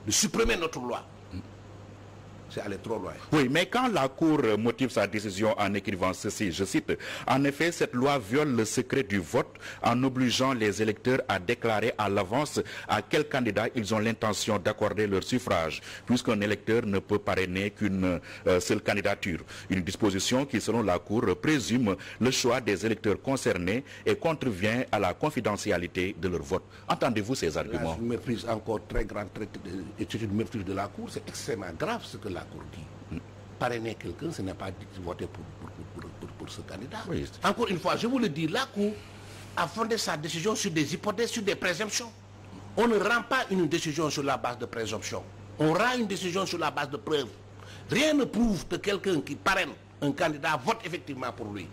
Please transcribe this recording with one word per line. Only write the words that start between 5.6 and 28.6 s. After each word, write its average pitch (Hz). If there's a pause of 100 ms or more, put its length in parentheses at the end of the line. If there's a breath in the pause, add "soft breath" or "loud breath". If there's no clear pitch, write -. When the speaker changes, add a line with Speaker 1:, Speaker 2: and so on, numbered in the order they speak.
Speaker 2:
écrivant 95
ceci, 101
je 78
cite, « 120 (300 loud breath)
En 135
effet, 143
cette -
loi 139
viole 127
le 113
secret 131
du 101
vote 117 (260 loud breath)
en 120
obligeant 131
les 107
électeurs 110
à 98
déclarer 110
à 104
l'avance 101 (260 loud breath)
à 107
quel 151
candidat 117
ils 107
ont 110
l'intention 107
d'accorder 104
leur 95
suffrage, 90 (260 loud breath)
puisqu'un 113
électeur 110
ne 98
peut 104
parrainer 92
qu'une, 92 (260 loud breath)
euh, 90
seule 107
candidature. 101 (300 loud breath)
Une 92
disposition 98
qui, 113
selon 110
la 90
Cour, 110 (180)
présume 120 (240 loud breath)
le 120
choix 127
des 104
électeurs 104
concernés 110 (240 loud breath)
et 107
contrevient 120
à 104
la 90
confidentialité 98
de 92
leur 85
vote. » 80 (260 loud breath)
Entendez-vous 123
ces 87
Speaker 1:
Là, 78
Speaker 2:
arguments ? 80
Speaker 1:
c'est 92
une 117
méprise 117
encore 110